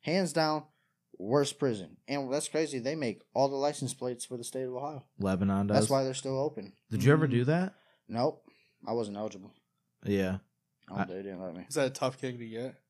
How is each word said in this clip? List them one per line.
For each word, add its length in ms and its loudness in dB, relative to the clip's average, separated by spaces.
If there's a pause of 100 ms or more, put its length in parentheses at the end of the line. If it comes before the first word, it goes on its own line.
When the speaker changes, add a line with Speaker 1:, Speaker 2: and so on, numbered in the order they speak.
Speaker 1:
Hands 300 2
down, 340 2 (520)
worst 400 2
prison. 400 0 (100)
And 240 -4
that's 160 -2
crazy. 300 0
They 180 -2
make 280 -4 (100)
all 160 4
the 60 -4
license 400 -2
plates 280 -6
for 140 -8
the 60 -8
state 220 -6
of 100 -6
Ohio. 300 -8 (120)
Speaker 2:
Lebanon 480 2
does. 140 4
Speaker 1:
That's 100 4
why 140 4
they're 100 -2
still 240 -4
open. 360 -6 (180)
Speaker 2:
Did 120 0
you 80 8
ever 160 6
Speaker 3:
Mm. 40 2
Speaker 2:
do 140 4
that? 280 0 (340)
Speaker 1:
Nope. 400 -2 (380)
I 80 -4
wasn't 240 -4
eligible. 340 -8 (540)
Speaker 2:
Yeah. 320 2 (520)
Speaker 1:
Oh, 60 -10
Speaker 2:
I 80 0
Speaker 1:
they 180 -6
didn't 200 -8
let 120 -8
me. 140 -12
Speaker 3:
Is 80 -10
that 120 2
a 20 0
tough 320 -4
gig 180 -6
to 80 -10
get? 420 -10